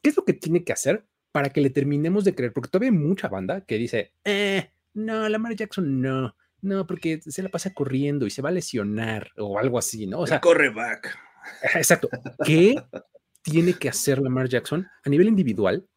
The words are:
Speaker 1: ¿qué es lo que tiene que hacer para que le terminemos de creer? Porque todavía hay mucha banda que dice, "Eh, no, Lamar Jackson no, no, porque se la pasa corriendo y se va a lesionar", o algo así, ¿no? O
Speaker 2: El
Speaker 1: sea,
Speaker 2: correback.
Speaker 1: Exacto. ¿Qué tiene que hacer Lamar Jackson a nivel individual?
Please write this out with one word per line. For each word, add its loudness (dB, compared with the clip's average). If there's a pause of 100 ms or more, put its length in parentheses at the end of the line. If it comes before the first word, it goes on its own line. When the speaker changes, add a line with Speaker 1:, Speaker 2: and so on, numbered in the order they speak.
Speaker 1:
¿qué 4
es 2
lo 0
que 2
tiene 0
que -4
hacer 0 (280)
para 0
que 0
le 4
terminemos 0
de 4
creer? -4
Porque -8
todavía 0
hay 4
mucha 0
banda -6
que -2
dice, -4 (100)
"Eh, -2 (220)
no, -4
Lamar -4
Jackson -2
no, -2 (260)
no, -2
porque -4
se -10
la -6
pasa -6
corriendo 0
y -2
se -8
va -2
a -2
lesionar", -4
o -4
algo 0
así, -4
¿no? -6
O -2
Speaker 2:
El -4
Speaker 1:
sea, 2
Speaker 2:
correback. 2 (580)
Speaker 1:
Exacto. 2 (360)
¿Qué 6 (640)
tiene 2
que -4
hacer 0
Lamar 0
Jackson -2 (160)
a -4
nivel 6
individual? 2